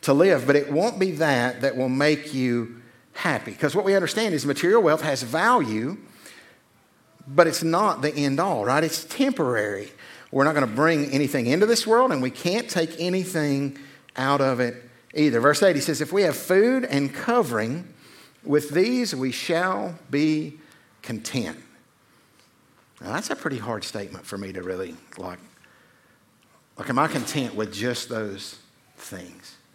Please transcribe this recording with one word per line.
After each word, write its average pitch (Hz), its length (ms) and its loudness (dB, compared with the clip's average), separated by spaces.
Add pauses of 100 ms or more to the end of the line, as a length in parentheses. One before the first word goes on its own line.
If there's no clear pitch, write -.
to 143 100 2
live, 147 340 4
but 139 100 4
it 143 140 2
won't 190 280 0
be 190 140 0
that 127 500 0
that 135 140 -2
will 127 120 0
make 143 460 0
you 120 480 -2 (300)
happy." 135 400 -4
'Cause 147 240 -2
what 202 80 0
we 196 100 4
understand 196 400 0
is 139 100 -2
material 175 380 2
wealth 156 200 4
has 139 200 -2
value, 147 760 0 (1300)
but 151 200 6
it's 160 160 -2
not 165 400 0
the 151 120 0
end 143 260 0
all, 160 240 0
right? 135 180 4
It's - 220 -4
temporary. 113 880 -2 (400)
We're 139 100 4
not 151 120 4
gonna 139 120 2
bring 143 460 2
anything 139 340 0
into 175 200 4
this 220 200 2
world, 247 240 4
and 139 100 0
we 127 100 0
can't 208 380 -4
take 165 300 -2
anything 156 800 -2 (380)
out 139 240 2
of 131 180 2
it 120 320 -4 (240)
either. 147 260 2
Verse 147 220 4
eight, 185 140 6
he 135 60 -2
says, 139 180 -2
"If 151 120 -4
we 202 100 2
have 160 140 2
food 240 480 2
and 139 300 0
covering, 147 720 0 (560)
with 147 280 0
these 220 440 2
we 131 160 -2
shall 185 640 -2 (160)
be 151 480 0 (440)
content." 107 560 -6 (1400)
Now, 98 120 -10
that's 180 180 -6
a - 60 -4
pretty 139 220 -6
hard 107 260 -6
statement 95 420 -10
for 101 120 -10
me 98 140 -10
to 92 100 -8
really, 90 340 -8 (200)
like, 92 220 -12 (1400)
like, - 120 -8
am 123 80 2
I 156 100 4
content 127 460 -4
with 107 180 -4
just 117 360 -4
those 104 480 -8 (420)
things? 87 560 -18 (200)